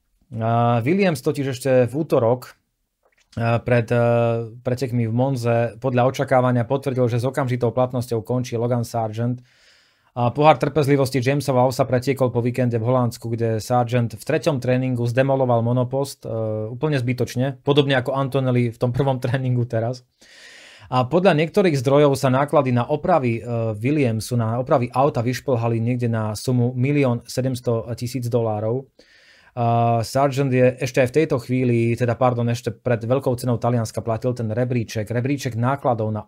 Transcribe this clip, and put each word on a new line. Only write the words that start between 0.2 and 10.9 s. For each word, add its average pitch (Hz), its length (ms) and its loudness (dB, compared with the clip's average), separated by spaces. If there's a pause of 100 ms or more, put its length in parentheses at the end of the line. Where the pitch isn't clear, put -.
A 117 480 2
Williams 175 400 0
totiž 143 220 -2 (120)
ešte 135 140 -2 (180)
v 123 60 -8
útorok, 127 640 0 (800)
a 117 240 0
pred, 120 320 0
e, 120 80 4 (640)
pretekmi 123 400 -2
v 110 80 -2
Monze 117 640 0
podľa 127 320 2
očakávania 127 560 2
potvrdil, 127 400 0
že 117 160 0
s 117 80 -2
okamžitou 123 400 -2
platnosťou 123 560 -2
končí 123 320 -4
Logan 120 240 0
Sargent. 117 640 -4 (720)
A 120 160 0
pohár 147 240 6
trpezlivosti 139 640 2